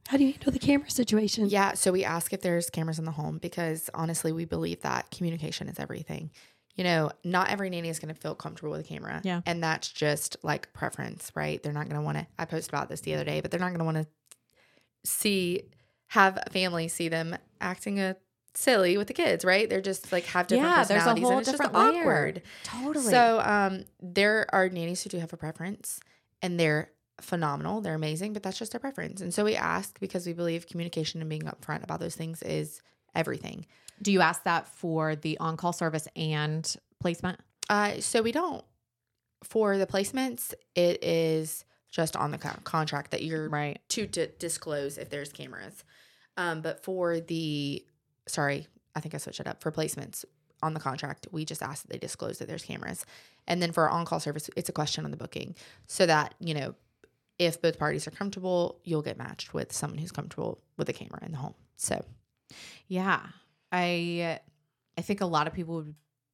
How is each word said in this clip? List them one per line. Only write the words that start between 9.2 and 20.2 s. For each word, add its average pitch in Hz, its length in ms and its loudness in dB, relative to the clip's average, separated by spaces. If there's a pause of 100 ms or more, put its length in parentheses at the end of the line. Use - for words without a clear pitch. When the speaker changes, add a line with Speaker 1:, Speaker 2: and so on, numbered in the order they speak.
Speaker 3:
Yeah. 180 200 0
Speaker 2:
And 170 160 0
that's 165 280 -2
just, - 560 -2
like, 147 280 -2
preference, - 640 -8
right? 151 260 -2
They're 147 120 -6
not 151 160 -4
gonna 151 140 -4
wanna, 151 260 -4 (100)
I 160 60 -6
post 160 240 -6
about 143 200 -4
this - 120 -8
the 156 140 -4
other 147 100 -2
day, 147 160 -2
but - 100 -6
they're 175 80 -2
not 180 140 -2
gonna 170 120 -2
wanna 160 220 0 (1000)
see, 185 580 0 (460)
have 190 380 6
a - 40 -8
family 175 380 0
see 170 200 -2
them 165 280 -2 (240)
acting 196 380 -4
a 190 180 0 (380)
silly 196 440 6
with 202 100 0
the - 60 -6
kids, 190 320 2
right? 202 240 6
They're 190 100 2
just, 196 320 -4
like, 180 140 2